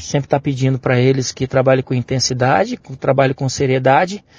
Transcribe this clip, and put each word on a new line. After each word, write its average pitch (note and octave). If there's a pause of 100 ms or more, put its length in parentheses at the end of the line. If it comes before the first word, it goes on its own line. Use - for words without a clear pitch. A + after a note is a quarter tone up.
sempre C#3+
tá C#3+
pedindo C3
pra B2+
eles C3
que -
trabalhem C3
com -
intensidade, C3
que -
trabalhem C3+
com C#3
seriedade, C3+ (160)